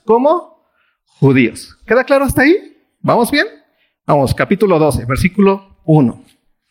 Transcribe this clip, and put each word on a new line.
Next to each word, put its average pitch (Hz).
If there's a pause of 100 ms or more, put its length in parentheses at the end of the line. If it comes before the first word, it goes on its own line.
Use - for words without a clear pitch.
como 269 (360)
judíos. -
¿Queda 247
claro 277
hasta 262
ahí? 320 (240)
¿Vamos 202
bien? 302 (580)
Vamos, 147
capítulo 180
doce, 127
versículo 190
uno. 151 (480)